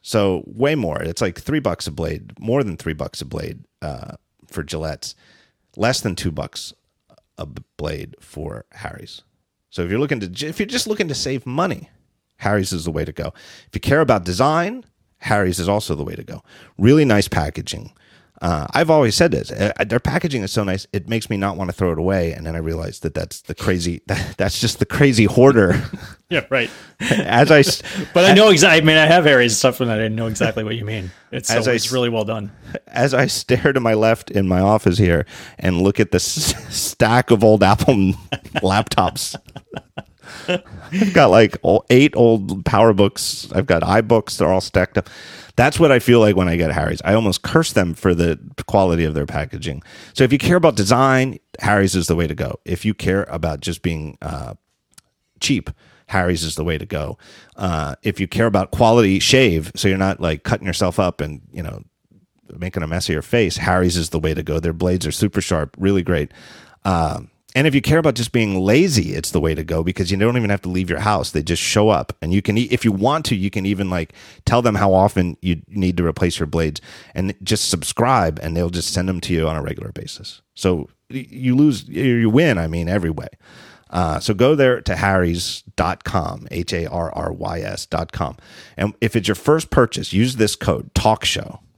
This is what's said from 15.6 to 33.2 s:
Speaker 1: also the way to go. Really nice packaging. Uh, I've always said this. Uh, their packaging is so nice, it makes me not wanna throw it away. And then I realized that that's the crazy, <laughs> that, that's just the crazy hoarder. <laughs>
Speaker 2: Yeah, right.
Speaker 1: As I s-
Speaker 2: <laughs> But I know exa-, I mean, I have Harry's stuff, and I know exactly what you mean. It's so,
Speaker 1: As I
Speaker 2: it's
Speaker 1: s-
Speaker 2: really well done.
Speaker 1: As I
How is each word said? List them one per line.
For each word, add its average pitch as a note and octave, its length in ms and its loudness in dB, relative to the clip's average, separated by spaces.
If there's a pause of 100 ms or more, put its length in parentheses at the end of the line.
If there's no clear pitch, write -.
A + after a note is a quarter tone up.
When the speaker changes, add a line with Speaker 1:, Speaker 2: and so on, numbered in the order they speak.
Speaker 1:
also G2+ 280 -2
the D2 100 -8
way - 100 -14
to - 80 -14
go. - 200 -18 (340)
Really C#3 260 6
nice G#2 240 4
packaging. - 640 -6 (500)
Uh, E2 320 -2
I've D#3 160 0
always C#3 260 4
said - 160 4
this. - 180 -4
Uh, - 220 -2 (160)
their B2 140 0
packaging C3+ 420 -2
is F#2+ 80 -6
so G#2 140 -2
nice, F#2+ 260 -4
it G#2 160 -6
makes A2+ 220 -4
me G#2 80 -2
not G2 180 -2
wanna F2+ 160 -6
throw F2+ 220 -2
it D#2 40 -4
away. F2 360 0
And D2+ 120 -12
then E2 80 -8
I E2 60 -6
realized D#2+ 440 -8
that D#2+ 100 -6
that's E2+ 280 -8
the - 140 -10
crazy, F2 480 -4
<laughs> - 40 -20
that, - 300 -6
that's F#2+ 220 -2
just - 200 -2
the - 60 2
crazy B2 400 4
hoarder. A2+ 600 6
<laughs> - 40 -12 (360)
Speaker 2:
Yeah, E3 220 -2
right. B2+ 220 -2 (400)
Speaker 1:
As A#2 400 4
I D3 80 8
s- - 240 2 (140)
Speaker 2:
<laughs> D3 180 -8
But F3+ 100 6
I F#3 80 8
know G#3+ 160 8
exa-, F3+ 180 6
I E3 140 6
mean, D#3 160 6
I D#3 80 8
have E3 200 6
Harry's B2 300 6
stuff, B2+ 240 2
and A#2+ 120 -2
I A2 160 -2
know A2+ 180 -4
exactly A2 380 -4
what G#2+ 120 -6
you A2+ 80 -10
mean. G2+ 280 -8 (200)
It's - 180 -8
so, A#2 100 2
Speaker 1:
As A2+ 80 0
I B2 60 2
Speaker 2:
it's A#2 120 -2
Speaker 1:
s- - 60 -6
Speaker 2:
really B2 180 0
well A2 160 -2
done. G#2 260 -8 (360)
Speaker 1:
As C3 260 0
I B2+ 140 2